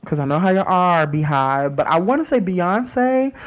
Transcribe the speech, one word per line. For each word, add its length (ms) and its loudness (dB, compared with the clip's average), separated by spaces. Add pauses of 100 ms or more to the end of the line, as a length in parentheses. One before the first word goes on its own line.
'cause 140 -2
I 60 -2
know 120 0
how 120 2
you 160 2
are, 420 2
Beehive, 680 0
but 120 0
I 120 2
wanna 240 0
say 160 0
Beyonce. 960 0 (140)